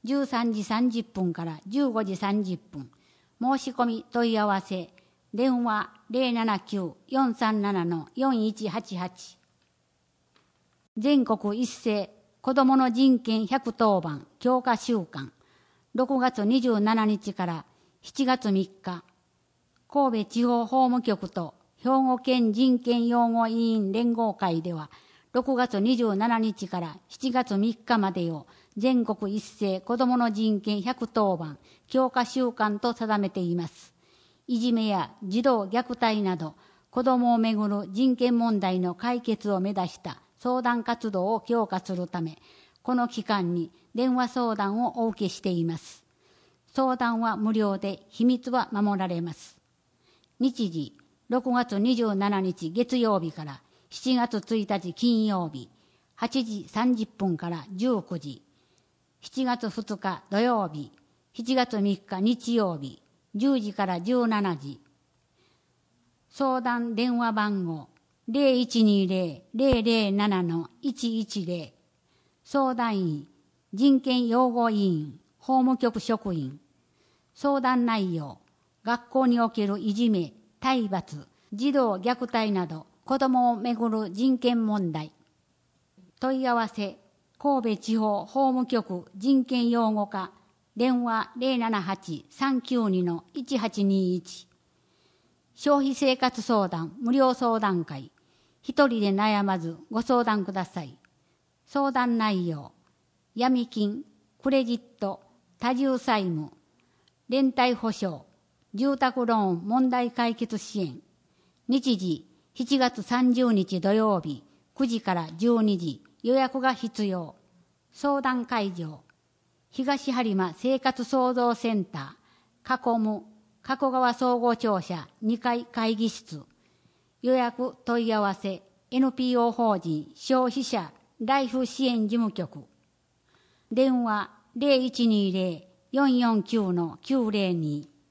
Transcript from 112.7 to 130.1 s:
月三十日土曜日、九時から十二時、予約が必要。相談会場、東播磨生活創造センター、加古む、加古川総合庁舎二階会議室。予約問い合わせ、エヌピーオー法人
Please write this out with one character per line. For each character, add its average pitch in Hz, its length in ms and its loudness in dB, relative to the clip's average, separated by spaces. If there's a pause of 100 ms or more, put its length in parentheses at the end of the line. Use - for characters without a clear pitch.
月 247 240 0
三 247 320 2
十 240 180 2
日 190 300 0
土 196 100 2
曜 214 280 2
日、 143 220 -8 (320)
九 269 120 0
時 233 160 -2
か 190 100 -2
ら 165 240 -2
十 233 260 2
二 208 140 4
時、 160 260 -6 (200)
予 240 120 2
約 262 260 0
が 262 120 2
必 220 320 -4
要。 180 320 -4 (560)
相 277 300 -2
談 247 240 -2
会 208 260 -2
場、 160 300 -10 (680)
東 269 400 -2
播 233 240 0
磨 185 220 0
生 254 240 0
活 254 240 -2
創 254 300 2
造 240 200 2
セ 226 200 -2
ン 196 100 0
タ 139 320 -12 (480)
ー、 - 20 -20
加 254 120 -2
古 233 200 0
む、 214 260 -2 (380)
加 262 140 -4
古 262 160 0
川 254 220 2
総 247 240 2
合 233 180 2
庁 208 240 0
舎 160 260 -8 (140)
二 226 180 0
階 240 280 -2
会 226 300 -2
議 226 120 0
室。 - 360 -10 (760)
予 254 140 2
約 247 500 -2
問 233 220 0
い 226 40 0
合 214 120 2
わ 196 100 0
せ、 190 300 -8 (280)
エ 254 100 0
ヌ 262 120 4
ピ 254 240 0
ー 240 40 4
オ 233 100 2
ー - 20 -8
法 220 260 2
人 156 360 -4